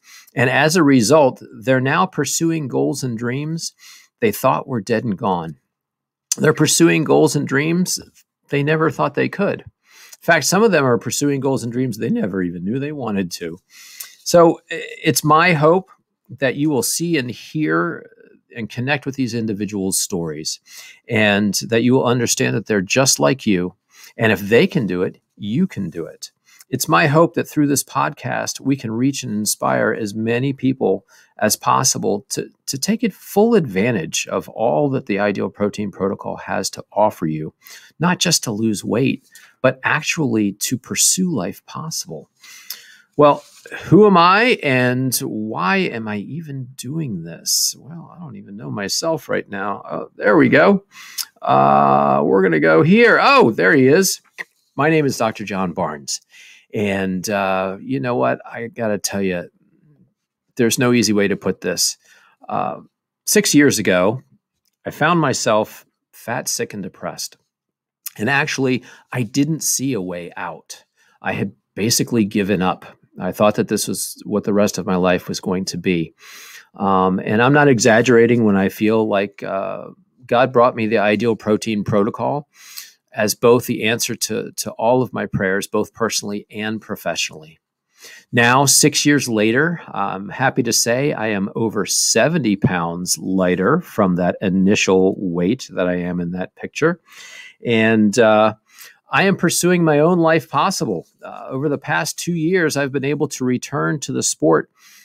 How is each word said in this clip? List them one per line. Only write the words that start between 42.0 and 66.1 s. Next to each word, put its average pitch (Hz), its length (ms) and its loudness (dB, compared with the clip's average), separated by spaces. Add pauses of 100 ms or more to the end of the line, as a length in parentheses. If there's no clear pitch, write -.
Well, 147 280 4 (400)
who 208 220 8
am 196 100 6
I 196 460 4
and 127 540 0
why 135 600 -4
am 113 320 -4
I 104 100 -6
even 135 580 -10
doing 127 480 -8
this? - 540 -4
Well, 156 360 -20
I - 40 -20
don't 139 180 -14
even 101 200 -18
know 139 140 -12
myself 123 580 -4
right 98 200 -2
now. 98 420 -6
Oh, - 260 -8
there 202 200 -2
we 135 120 4
go. 175 360 4 (580)
Uh, 69 800 4
we're 190 180 2
gonna 160 180 2
go 160 220 4
here. 196 380 6
Oh, 240 300 6
there 170 240 2
he 131 140 6
is. 185 320 2 (540)
My 143 140 0
name 156 160 2
is 127 140 -2
Doctor 110 260 -4
John 95 280 -4
Barnes. 78 500 -8 (500)
And, 98 560 -4
uh, 95 540 -2
you 135 180 -6
know 123 160 -2
what? 127 240 -2 (100)
I 117 180 -12
gotta 110 280 -4
tell 101 240 -6
you, 90 300 -4 (1080)
there's 113 220 2
no 120 160 2
easy 110 180 2
way 101 160 2
to 95 80 -2
put - 240 -6
this. - 380 -4 (500)
Uh, 98 320 -6 (460)
six - 280 2
years 135 240 6
ago, 98 440 0 (640)
I - 40 -10
found 165 300 0
myself 113 640 0 (280)